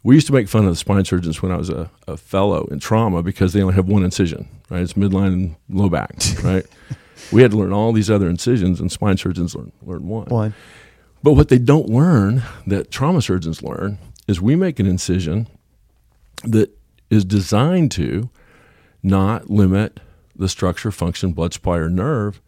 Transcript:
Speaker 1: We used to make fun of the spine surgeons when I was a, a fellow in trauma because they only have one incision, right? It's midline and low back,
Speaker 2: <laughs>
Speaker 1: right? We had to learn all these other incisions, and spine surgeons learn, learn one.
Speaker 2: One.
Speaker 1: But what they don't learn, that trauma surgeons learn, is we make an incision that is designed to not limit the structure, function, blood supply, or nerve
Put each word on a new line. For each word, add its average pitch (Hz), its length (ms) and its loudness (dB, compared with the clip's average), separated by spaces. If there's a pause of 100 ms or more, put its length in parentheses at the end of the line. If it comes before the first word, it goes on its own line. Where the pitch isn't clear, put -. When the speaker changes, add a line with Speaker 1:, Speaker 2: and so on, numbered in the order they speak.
Speaker 1:
We 123 100 6
used 156 140 6
to 147 40 0
make 123 160 2
fun 107 160 2
of 92 60 4
the 82 60 -2
spine 98 280 0
surgeons 87 380 -4
when 92 100 -4
I 87 40 -4
was 82 140 -6
a, 80 200 -8 (160)
a 76 100 -10
fellow 95 540 -2
in 71 100 -8
trauma 107 420 0
because 92 300 0
they 98 100 2
only 92 120 2
have 92 140 2
one 98 160 2
incision, 90 440 -2 (200)
right? 90 140 -6
It's 87 120 -6
midline 95 380 0
and 90 240 -2 (120)
low 95 200 0
back, 78 260 -4 (160)
Speaker 2:
<laughs> - 140 -6
Speaker 1:
right? 92 200 0 (640)
We 110 120 4
had 113 100 6
to 107 40 -2
learn 95 160 0
all 110 200 0
these 107 180 0
other 98 180 2
incisions, 90 520 0
and 90 100 -4
spine 98 260 0
surgeons 87 380 -4
learn, - 160 -14 (120)
learn 82 260 -12
one. 110 180 -8
Speaker 2:
One. 107 280 -2 (680)
Speaker 1:
But 147 120 6
what 147 160 6
they 127 80 8
don't 139 300 4
learn, 123 540 2 (240)
that 98 240 -4
trauma 147 320 0
surgeons 82 400 -4
learn, 98 360 -8 (280)
is 90 140 -2
we 123 160 2
make 180 240 -2
an 98 60 2
incision 90 600 -2 (960)
that 110 340 0 (340)
is 107 140 4
designed 120 680 0
to 82 360 -4 (760)
not 98 460 0
limit 101 500 2 (340)
the 92 140 -2
structure, - 420 -4
function, 87 420 -4
blood 82 220 -4
supply, 87 240 -2
or 82 100 -2
nerve 104 600 -4